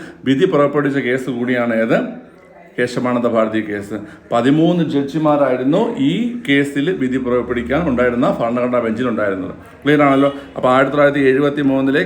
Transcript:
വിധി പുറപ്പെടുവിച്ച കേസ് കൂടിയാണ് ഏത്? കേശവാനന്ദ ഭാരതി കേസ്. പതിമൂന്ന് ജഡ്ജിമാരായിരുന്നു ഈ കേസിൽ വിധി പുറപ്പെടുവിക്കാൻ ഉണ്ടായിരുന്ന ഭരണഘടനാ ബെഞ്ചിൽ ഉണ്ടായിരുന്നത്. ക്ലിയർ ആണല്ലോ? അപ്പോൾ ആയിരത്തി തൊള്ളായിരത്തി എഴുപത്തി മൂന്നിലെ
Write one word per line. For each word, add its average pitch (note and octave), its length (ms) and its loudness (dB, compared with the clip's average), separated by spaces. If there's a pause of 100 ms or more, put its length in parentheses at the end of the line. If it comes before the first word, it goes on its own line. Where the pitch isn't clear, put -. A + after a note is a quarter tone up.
(260)
വിധി C3+ 200 2
പുറപ്പെടുവിച്ച C#3+ 520 2
കേസ് B2+ 320 -2
കൂടിയാണ് A#2+ 460 -2
ഏത്? A#2 220 2 (840)
കേശവാനന്ദ B2 480 -2
ഭാരതി A2 340 0
കേസ്. G#2 320 -8 (380)
പതിമൂന്ന് D#3 520 2
ജഡ്ജിമാരായിരുന്നു C#3 1120 0
ഈ F#3+ 380 0 (140)
കേസിൽ C#3+ 420 0
വിധി B2+ 260 -2
പുറപ്പെടുവിക്കാൻ A#2+ 720 -2
ഉണ്ടായിരുന്ന B2 500 0
ഭരണഘടനാ B2 400 -2
ബെഞ്ചിൽ A2+ 300 -2
ഉണ്ടായിരുന്നത്. G2 420 -4 (320)
ക്ലിയർ D3 180 4
ആണല്ലോ? C#3 320 4 (220)
അപ്പോൾ B2+ 140 0
ആയിരത്തി C3+ 220 4
തൊള്ളായിരത്തി C#3+ 400 2
എഴുപത്തി C#3+ 300 0
മൂന്നിലെ C3+ 440 2